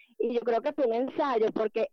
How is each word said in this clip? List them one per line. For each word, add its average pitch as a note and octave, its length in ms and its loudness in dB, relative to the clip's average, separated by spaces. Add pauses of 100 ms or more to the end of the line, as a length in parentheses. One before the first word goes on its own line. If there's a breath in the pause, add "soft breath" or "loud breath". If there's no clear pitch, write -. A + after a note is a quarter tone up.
(180 loud breath)
Y E4 160 0
yo A#4 60 -2
creo A3+ 220 0
que D4 100 -4
fue C#4+ 140 0
un A3+ 80 2
ensayo, B3+ 580 0
porque A3 400 -2